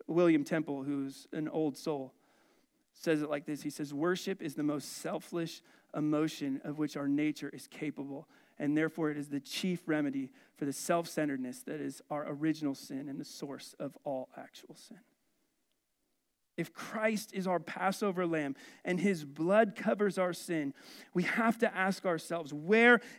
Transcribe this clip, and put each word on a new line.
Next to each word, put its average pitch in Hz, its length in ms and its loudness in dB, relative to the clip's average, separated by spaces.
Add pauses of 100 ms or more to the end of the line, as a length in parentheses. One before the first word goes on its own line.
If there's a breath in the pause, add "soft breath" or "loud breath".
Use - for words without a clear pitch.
William 165 360 6
Temple, 151 380 -2
who's 139 500 -6
an 156 160 -4
old 151 300 -2
soul, 139 360 -6 (800)
says 156 280 0
it 147 80 -4
like 147 160 -4
this. 147 160 -6
He 147 80 -6
says, 147 240 -6
"Worship 180 480 -2
is 147 140 -6
the 151 80 -2
most 147 340 -4
selfish 165 640 -6 (340 soft breath)
emotion 151 680 0
of 147 160 -6
which 151 180 -4
our 143 100 -4
nature 147 420 0
is - 180 -16
capable, 139 600 -8 (300 soft breath)
and 147 180 0
therefore 156 360 2
it 147 60 -4
is 147 120 -6
the 143 100 -4
chief 175 460 -2
remedy 139 460 0 (240 soft breath)
for 151 100 -6
the 139 80 0
self-centeredness 147 880 -2
that 151 160 -8
is 139 300 -8
our 147 180 -4
original 151 460 0
sin 139 360 -10
and 139 100 -8
the 147 60 -10
source - 520 -12
of 139 260 -8
all 131 320 -6
actual - 400 -18
sin." - 240 -20 (1600)
If 170 160 -6
Christ 220 600 -2
is 185 140 -2
our 175 120 2
Passover 185 680 0
lamb 156 280 0 (300 loud breath)
and 180 140 0
his 170 260 2
blood 180 500 4
covers 202 440 0
our 180 140 0
sin, 156 420 -4 (360 loud breath)
we 175 120 2
have 226 340 2
to 226 180 2
ask 190 300 4
ourselves, 165 480 0
where 220 480 10 (180 loud breath)